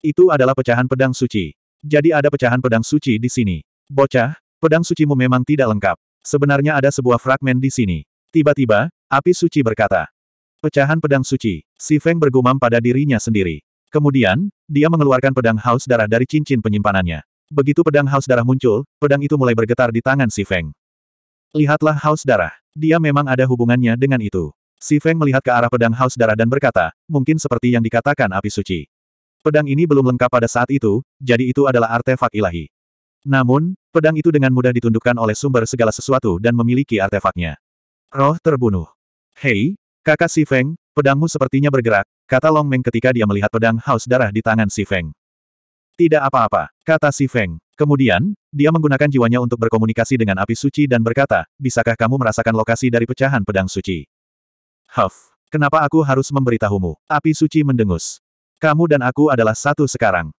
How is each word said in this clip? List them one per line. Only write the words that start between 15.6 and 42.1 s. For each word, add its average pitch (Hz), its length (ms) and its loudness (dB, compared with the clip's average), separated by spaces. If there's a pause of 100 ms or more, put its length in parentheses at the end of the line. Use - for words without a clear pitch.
darah 113 180 2
dari 117 160 2
cincin 143 400 -2
penyimpanannya. 98 640 -2 (200)
Begitu 143 400 0
pedang 143 240 2
haus 139 160 0
darah 120 160 2
muncul, 127 460 0 (100)
pedang 143 240 0
itu 143 160 0
mulai 123 160 2
bergetar 117 380 0
di 113 100 -2
tangan 135 300 0
Si 98 160 -6
Feng. 82 260 -4 (800)
"Lihatlah 151 480 0
haus 151 240 -2
darah. 98 300 0 (180)
Dia 156 220 0
memang 147 340 0
ada 127 160 2
hubungannya 120 540 2
dengan 135 180 0
itu." 92 320 -4 (260)
Si 147 240 -2
Feng 160 160 0
melihat 139 240 0
ke - 80 -4
arah 120 240 2
pedang 117 240 2
haus 127 220 -2
darah 110 180 2
dan 113 160 0
berkata, 113 400 0 (160)
"Mungkin 151 320 0
seperti 123 320 -2
yang 120 80 2
dikatakan 117 480 0
api 98 240 -4
suci. 90 320 -6 (560)
Pedang 151 300 0
ini 156 180 2
belum 139 240 4
lengkap 123 160 0
pada 120 220 2
saat 123 240 -2
itu, 113 260 0 (160)
jadi 127 320 0
itu 139 160 2
adalah 117 320 0
artefak 123 400 -2
ilahi. 85 320 -4 (560)
Namun, 139 480 0 (160)
pedang 156 320 2
itu 170 80 2
dengan 135 240 2
mudah 123 240 0
ditundukkan 117 400 0
oleh 113 160 -2
sumber 123 320 -2
segala 113 300 -2
sesuatu 117 480 -2
dan 117 100 0
memiliki 120 480 0
artefaknya." 95 560 -4 (540)
Roh 139 320 0
terbunuh. 120 480 0 (480)
"Hei, 131 420 -2 (240)
Kakak 160 240 2
Si 156 160 0
Feng, 139 320 -2 (160)
pedangmu 139 380 0
sepertinya 139 420 0
bergerak," 113 320 0 (240)